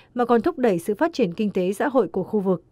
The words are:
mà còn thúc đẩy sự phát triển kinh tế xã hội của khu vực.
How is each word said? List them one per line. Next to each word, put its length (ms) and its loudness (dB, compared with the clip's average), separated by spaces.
mà 120 -2
còn 160 4
thúc 160 0
đẩy 220 2
sự 160 -4
phát 180 0
triển 200 0
kinh 160 -2
tế 240 0
xã 140 -2
hội 200 2
của 160 -4
khu 160 -2
vực. 320 0